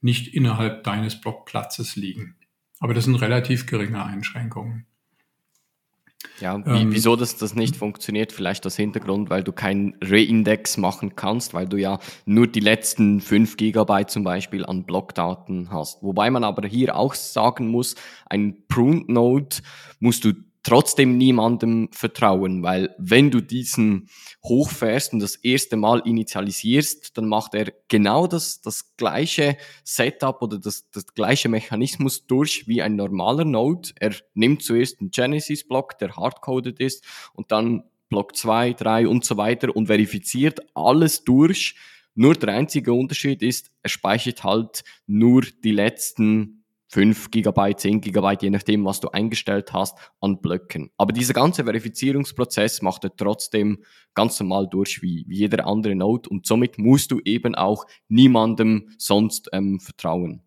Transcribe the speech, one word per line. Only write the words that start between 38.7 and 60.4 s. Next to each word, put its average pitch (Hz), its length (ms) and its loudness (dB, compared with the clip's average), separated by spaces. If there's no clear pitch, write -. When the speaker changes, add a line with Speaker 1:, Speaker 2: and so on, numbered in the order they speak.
Speaker 2:
drei 113 340 2
und 117 160 2
so 107 140 -2
weiter 117 360 0
und 110 120 0
verifiziert 110 760 0
alles 147 500 2
durch. 151 500 4
Nur 135 200 6
der 107 180 -4
einzige 123 400 0
Unterschied 135 480 -2
ist, 120 300 -4
er 95 60 -6
speichert 113 560 -2
halt 110 400 -2
nur 120 360 6
die 110 80 2
letzten 107 880 0
fünf 104 400 2
Gigabyte, 101 480 0
zehn 104 220 0
Gigabyte, 98 420 0
je 101 80 0
nachdem, 101 340 0
was 98 140 -4
du - 120 -8
eingestellt 101 600 -4
hast, 95 240 -4
an 98 200 -2
Blöcken. 85 560 -6
Aber 101 160 0
dieser 123 220 -2
ganze 147 280 2
Verifizierungsprozess 120 1200 -2
macht 92 220 -4
er 95 100 -6
trotzdem 104 720 -2
ganz 113 260 0
normal 95 280 -2
durch, 98 320 -4
wie, 87 280 -6
wie 90 80 -8
jeder 104 320 0
andere 107 260 -2
Node. 104 340 -2
Und 98 180 -8
somit 120 320 0
musst 123 340 4
du 123 120 -2
eben 117 300 0
auch 101 320 -2
niemandem 110 800 4
sonst, 107 540 0
ähm, 98 260 -2
vertrauen. 87 680 -6